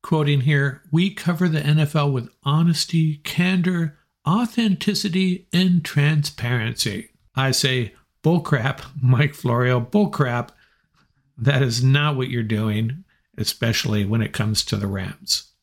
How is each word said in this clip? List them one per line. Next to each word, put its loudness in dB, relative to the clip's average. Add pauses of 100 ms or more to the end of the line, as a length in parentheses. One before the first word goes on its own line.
quoting 2
here, 0 (100)
"We 2
cover -2
the 0
N 4
F 0
L 2
with -4 (140)
honesty, 0
candor, -2 (300)
authenticity, 0
and 2
transparency." -2 (240)
I 0
say, -2 (280)
"Bullcrap, 0 (200)
Mike 4
Florio, 0
bullcrap." 0 (880)
That 2
is 0
not 2
what -4
you're -2
doing, -2 (320)
especially -2
when 0
it -4
comes -2
to -2
the -4
Rams. -6 (180)